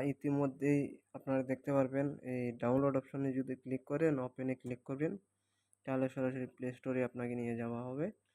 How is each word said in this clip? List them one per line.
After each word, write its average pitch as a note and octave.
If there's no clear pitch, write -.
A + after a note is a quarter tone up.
ইতিমধ্যেই C#3+
আপনারা C3+
দেখতে C3
পারবেন। C3+
এই B2
ডাউনলোড C3+
অপশনে C#3
যদি C3
ক্লিক C3
করেন, D3+
ওপেনে C3
ক্লিক B2
করবেন, D3
তাহলে C3
সরাসরি C3
প্লে B2+
স্টোরে B2+
আপনাকে B2
নিয়ে A#2
যাওয়া A#2
হবে। C#3+